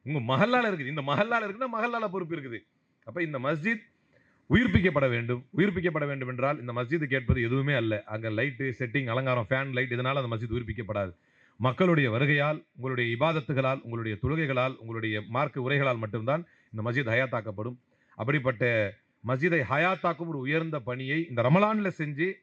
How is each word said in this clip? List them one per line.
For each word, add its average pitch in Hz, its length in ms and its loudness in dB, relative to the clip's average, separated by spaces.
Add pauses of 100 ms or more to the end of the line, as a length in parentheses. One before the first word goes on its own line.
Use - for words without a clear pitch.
உங்க 131 360 0
மஹல்லால 240 260 4
இருக்குது, 175 240 -2
இந்த 147 140 -4
மஹல்லால 208 480 0
இருக்குன்னா 226 300 -6
மஹல்லால 233 300 -2
பொறுப்பு 175 260 -6
இருக்குது. 131 240 -10 (460)
அப்ப 147 180 -6
இந்த 151 160 -4
மஸ்ஜித் 165 540 -2 (560)
உயிர்ப்பிக்கப்பட 180 600 6
வேண்டும். 120 360 0 (120)
உயிர்ப்பிக்கப்பட 170 480 2
வேண்டும் 135 220 -6
என்றால் 127 320 0
இந்த 123 140 -8
மஸ்ஜிது 123 300 0
கேட்பது 127 380 2
எதுவுமே 135 320 2
அல்ல. 113 320 0
அங்க 110 240 -4
லைட்டு, 123 500 -2
செட்டிங், 131 260 -2
அலங்காரம், 123 440 0
ஃபேன், 135 220 0
லைட், 127 220 -2
இதனால 131 300 0
அந்த 117 120 -2
மஸ்ஜித் 110 160 -4
உயிர்ப்பிக்கப்படாது. 107 640 -4 (420)
மக்களுடைய 139 540 4
வருகையால், 143 540 2 (100)
உங்களுடைய 123 420 -2
இபாதத்துகளால், 135 640 0
உங்களுடைய 113 400 -4
தொழுகைகளால், 131 540 0
உங்களுடைய 113 520 -4
மார்க்க 131 420 -2
உரைகளால் 139 280 2
மட்டும்தான் 117 480 -2 (260)
இந்த 110 200 -4
மஸ்ஜித் 127 160 -2
ஹயாத்தாக்கப்படும். 117 680 -2 (380)
அப்படிப்பட்ட 120 800 0 (340)
மஸ்ஜிதை 143 420 2
ஹயாத்தாக்கும் 170 580 0
ஒரு 156 100 -6
உயர்ந்த 156 420 -2
பணியை 131 500 -4
இந்த 120 120 -2
ரமலான்ல 196 560 4
செஞ்சு 156 460 -2